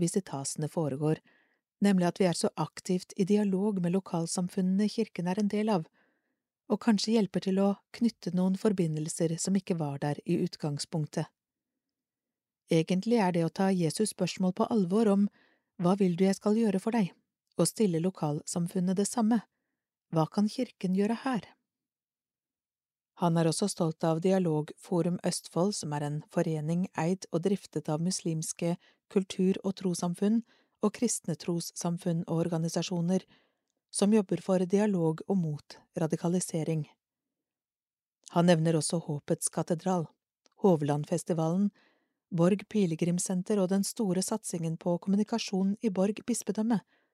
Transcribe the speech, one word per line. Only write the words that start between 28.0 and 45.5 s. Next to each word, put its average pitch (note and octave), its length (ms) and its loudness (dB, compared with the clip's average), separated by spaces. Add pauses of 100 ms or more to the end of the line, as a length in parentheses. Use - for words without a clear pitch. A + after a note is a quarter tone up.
muslimske E3+ 720 -4 (340)
kultur- F#3+ 540 0
og G3 160 -2
trossamfunn F#3+ 640 0 (420)
og G3+ 80 0
kristne - 400 -2
trossamfunn E3+ 960 -4
og E3 160 0
organisasjoner, E3+ 840 -2 (640)
som G#3 240 2
jobber F#3+ 300 2
for F#3 180 2
dialog F3+ 640 2
og G3 140 0
mot D3+ 380 -6 (200)
radikalisering. E3 880 0 (1500)
Han F3 100 6
nevner E3 320 4
også E3 240 -2
Håpets - 480 -4
katedral, F3 560 -2 (560)
Hovlandfestivalen, D#3+ 1080 2 (580)
Borg F#3 400 2
Pilegrimssenter F3+ 880 0
og F#3 140 2
den G3 100 2
store F#3 400 -2
satsingen E3 560 -4
på F3 240 0
kommunikasjon G3 800 0